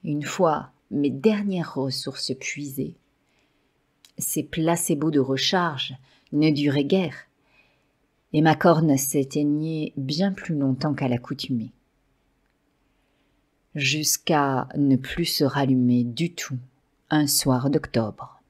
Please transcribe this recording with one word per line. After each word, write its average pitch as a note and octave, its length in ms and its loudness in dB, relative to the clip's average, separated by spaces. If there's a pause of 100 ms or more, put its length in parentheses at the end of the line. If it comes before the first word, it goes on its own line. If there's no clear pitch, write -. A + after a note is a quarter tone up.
une D3 200 -4
fois D#3 480 0 (200)
mes C#3+ 180 0
dernières F#3+ 640 0
ressources C3+ 640 -4
puisées, C#3+ 560 -8 (1200)
ces - 240 -4
placebos D#3+ 680 0
de D3 80 4
recharge C3+ 760 0 (380)
ne D3+ 180 4
duraient C#3+ 340 2
guère, F3 300 2 (1160)
et D3+ 100 4
ma D#3 140 6
corne D#3+ 400 6
s'éteignait D3 1000 -2
bien D3+ 360 -2
plus E3+ 240 -6
longtemps C#3 380 0
qu'à C#3 120 -4
l'accoutumée, B2 640 -4 (2000)
jusqu'à C#3+ 920 0 (100)
ne C#3 200 4
plus D3 300 -4
se - 180 0
rallumer B2+ 580 2
du C#3 300 -4
tout - 260 -10 (500)
un D3+ 200 2
soir C3+ 420 2
d'octobre. A#2+ 800 -2